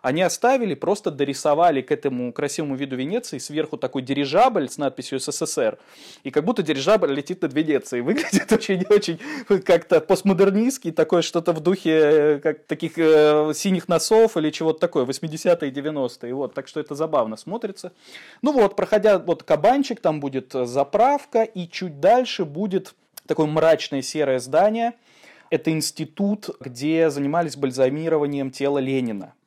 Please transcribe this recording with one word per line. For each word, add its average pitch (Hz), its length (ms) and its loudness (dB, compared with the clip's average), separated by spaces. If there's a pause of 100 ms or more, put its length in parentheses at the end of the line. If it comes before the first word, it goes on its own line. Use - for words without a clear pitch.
они 143 200 0
оставили, 233 520 0
просто 190 360 -2
дорисовали 143 720 0
к 139 100 -2
этому 123 400 -4
красивому 143 420 -6
виду 135 220 -6
Венеции 151 420 -6
сверху 151 380 -6
такой 131 260 -6
дирижабль 143 640 2
с - 100 -14
надписью 135 420 -6
«С - 100 -8
С 151 160 -4
С - 120 -6
Р», 110 200 0 (460)
и 139 60 -8
как 147 140 0
будто 214 180 -2
дирижабль 156 500 0
летит 147 300 -6
над 151 100 -4
Венецией. 139 500 -2
<laughs> 123 40 -4
Выглядит - 440 -2
очень-очень 202 720 0 (420)
как-то 170 380 4
постмодернистски, 196 920 2
такое 160 320 2
что-то 170 300 -2
в 160 80 -2
духе, 175 300 0
э, 151 480 4
как 151 280 -4
таких, 160 320 -6
э, 151 560 4
«Синих 190 340 -2
носов» 220 480 4
или 156 140 0
чего-то 160 300 -2
такое, - 240 0
восьмидесятые, 156 680 -2
девяностые, 135 640 -6
вот, 135 200 -6
так 135 140 -8
что 156 120 -8
это 147 140 -8
забавно 139 420 0
смотрится. 190 560 -10 (500)
Ну 294 100 0
вот, 226 220 4
проходя 202 440 2
вот 170 240 -4
«Кабанчик», 226 580 2
там 156 180 0
будет, 131 360 -6
э, 127 100 -2
заправка, 226 800 0
и 185 260 -6
чуть 160 320 -10
дальше 226 440 2
будет 185 500 -4 (320)
такое 156 200 0
мрачное 156 560 2
серое 135 360 -2
здание. 208 560 0 (560)
Это 160 200 0
институт, 180 800 -4 (100)
где 151 500 0
занимались 143 460 -2
бальзамированием 143 920 0
тела 139 280 -2
Ленина. 127 560 -4 (120)